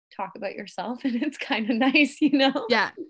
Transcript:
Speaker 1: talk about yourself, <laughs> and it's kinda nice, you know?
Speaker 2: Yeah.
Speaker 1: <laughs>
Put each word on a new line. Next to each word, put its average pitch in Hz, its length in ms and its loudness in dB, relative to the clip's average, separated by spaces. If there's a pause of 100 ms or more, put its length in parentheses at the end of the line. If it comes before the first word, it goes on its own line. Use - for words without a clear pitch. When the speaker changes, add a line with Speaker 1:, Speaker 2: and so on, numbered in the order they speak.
(160)
Speaker 1:
talk 190 200 -8
about 202 200 -8
yourself, 202 460 -8
<laughs> - 40 -2
and 240 180 -2
it's 294 140 -4
kinda 214 360 -2
nice, 262 480 2
you 302 160 4
know? 269 320 2
Speaker 2:
Yeah. 220 260 2
Speaker 1:
<laughs> - 40 -16 (100)